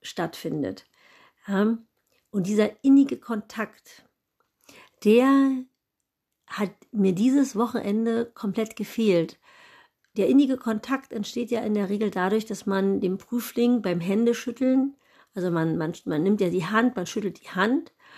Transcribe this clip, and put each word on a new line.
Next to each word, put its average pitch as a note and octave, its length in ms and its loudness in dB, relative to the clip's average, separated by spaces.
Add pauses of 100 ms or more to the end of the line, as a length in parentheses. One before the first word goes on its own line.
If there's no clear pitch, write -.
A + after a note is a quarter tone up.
stattfindet. D#3 840 -8 (600)
Ja? G#3 320 0 (520)
Und F#3+ 180 -2
dieser G#3+ 340 0
innige C#4 360 6
Kontakt, - 840 -10 (1000)
der C4+ 480 6 (960)
hat G3 260 -6 (200)
mir F#3+ 220 2
dieses B3+ 420 2
Wochenende A3+ 720 -2
komplett A3 500 -6
gefehlt. G3 600 0 (800)
Der G3+ 120 2
innige C4+ 280 4
Kontakt A#3+ 560 -6
entsteht A3 380 -6
ja A#3 100 -2
in G#3 140 -2
der G3+ 140 -2
Regel G#3 220 -2
dadurch, G3 360 0
dass - 200 -10
man G3 340 0
dem F#3 180 -2
Prüfling A#3+ 640 -2
beim F3 180 -2
Händeschütteln, A#3 960 0 (380)
also F3+ 160 -2
man, E3 260 0
man, E3 160 -4 (120)
man D#3 180 -2
nimmt G3+ 180 2
ja F3+ 100 2
die F3 160 -2
Hand, A3+ 280 2
man F3+ 120 -6
schüttelt G3+ 360 -6
die - 80 -20
Hand, A3 420 0 (260)